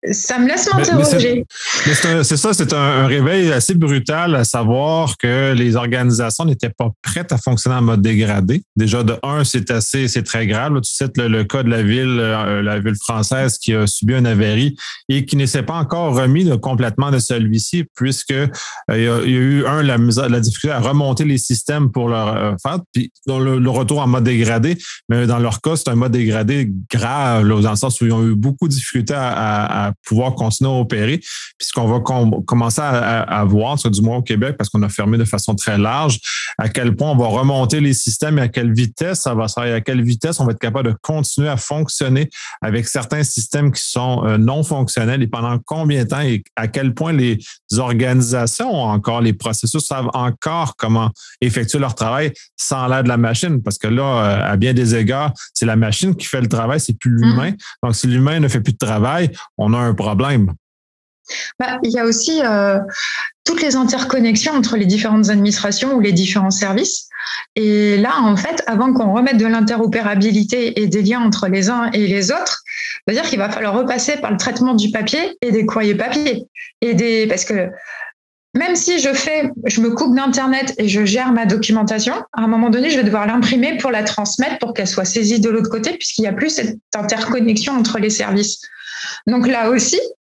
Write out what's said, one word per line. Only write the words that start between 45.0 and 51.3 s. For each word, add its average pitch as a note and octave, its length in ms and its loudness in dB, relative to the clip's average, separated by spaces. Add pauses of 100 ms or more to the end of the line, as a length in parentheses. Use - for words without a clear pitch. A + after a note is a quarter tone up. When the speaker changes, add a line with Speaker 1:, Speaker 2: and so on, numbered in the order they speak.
Speaker 2:
et A#2+ 60 0
pendant A#2+ 360 -2
combien D3+ 400 0
de G2 60 -4
temps C#3 100 -2
et A#2+ 240 -2 (120)
à A2+ 120 -4
quel C3+ 240 -2
point D#3+ 220 -2
les B2 240 2 (400)
organisations B2+ 920 0
ont C3 200 0
encore, A2+ 320 0
les A2+ 100 4
processus A#2 540 -2
savent C3 260 -4
encore C3 640 -2
comment A2+ 340 0 (300)